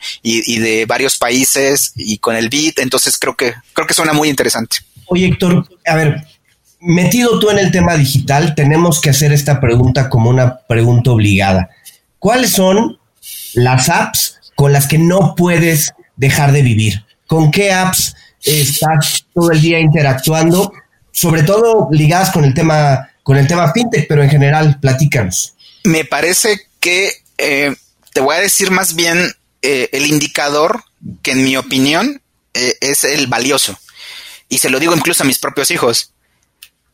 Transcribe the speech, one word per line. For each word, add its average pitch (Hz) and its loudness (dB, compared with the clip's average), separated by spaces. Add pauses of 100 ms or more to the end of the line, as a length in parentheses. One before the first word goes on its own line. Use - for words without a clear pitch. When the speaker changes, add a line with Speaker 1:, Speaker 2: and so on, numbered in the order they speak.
(240)
Speaker 1:
y, 113 -4
y 113 -4
de 110 -2
varios 123 -2
países 135 0
y 107 -6
con 117 -4
el 113 -2
bit, 151 -2
entonces 131 -2
creo 131 -6
que, 120 -4 (200)
creo 160 -4
que - -4
suena 160 0
muy 151 0
interesante. 123 -2 (300)
Speaker 2:
Oye, 180 0
Héctor, 180 0 (180)
a 160 0
ver, 156 -2 (540)
metido 180 0
tú 208 2
en 202 2
el 180 0
tema 175 2
digital, 143 0
tenemos 156 2
que 147 2
hacer 143 2
esta 143 0
pregunta 127 2
como 117 2
una 123 0
pregunta 120 2
obligada. 98 2 (480)
¿Cuáles 226 0
son 190 0 (560)
las 127 2
apps - -4 (160)
con 143 2
las 143 2
que 156 0
no 175 2
puedes 170 0 (240)
dejar 139 2
de 143 4
vivir? 107 0 (240)
¿Con 156 2
qué 196 0
apps 185 -2 (260)
estás 151 -2
todo 170 2
el 160 2
día 165 2
interactuando? 160 0 (400)
Sobre 160 0
todo 214 2
ligadas 160 2
con 151 2
el 135 2
tema, 156 0 (120)
con 135 2
el 139 4
tema 170 0
fintech, 226 -2
pero 147 2
en 135 4
general, 147 2
platícanos. 127 -2 (280)
Speaker 1:
Me 160 2
parece 185 -2 (180)
que, 185 -2 (260)
eh, 139 -2 (380)
te 139 0
voy 143 0
a 170 -2
decir 190 -2
más 185 -2
bien, 170 -2 (280)
eh, 127 -2
el 135 -4
indicador 147 -2 (380)
que 143 -6
en 131 0
mi 135 0
opinión, 143 -2 (320)
eh, 123 -4
es 139 -4
el 139 -2
valioso. 123 -2 (680)
Y 123 -6
se - -2
lo 131 -2
digo 170 0
incluso 165 -2
a - 0
mis 131 0
propios 147 -4
hijos. 131 -2 (800)